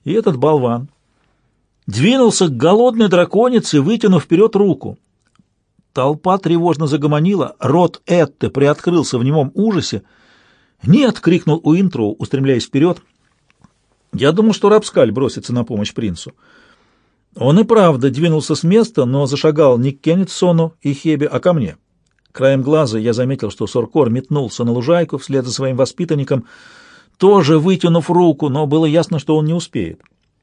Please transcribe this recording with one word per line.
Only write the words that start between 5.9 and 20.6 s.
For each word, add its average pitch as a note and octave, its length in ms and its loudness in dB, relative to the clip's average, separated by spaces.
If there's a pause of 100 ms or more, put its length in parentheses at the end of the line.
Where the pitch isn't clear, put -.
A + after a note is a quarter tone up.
Толпа D3+ 460 0
тревожно E3 480 0
загомонила, D3+ 720 -2
рот D#3+ 480 0
Этты D#3+ 420 0
приоткрылся C#3+ 720 0
в A#2 40 -2
немом C#3 300 0
ужасе. F#3 480 -2 (800)
«Нет!» — A3 400 2
крикнул E3 420 0
Уинтроу, D3+ 540 0
устремляясь C3+ 480 -2
вперёд. E3+ 380 -2 (1080)
«Я C3 200 0
думал, G#3+ 220 2
что G3+ 160 0
Рапскаль G3 420 2
бросится A#2+ 420 -6
на B2 100 -2
помощь G#2+ 300 -8
принцу». G2 400 -8 (1000)
Он C#3+ 240 2
и A3+ 40 4
правда E3+ 460 2
двинулся D#3 460 -2
с - 80 -6
места, G3 420 2
но C3+ 220 0
зашагал D3 500 2
не C3 140 0
к C#3 100 -12
Кеннетсону E3 800 0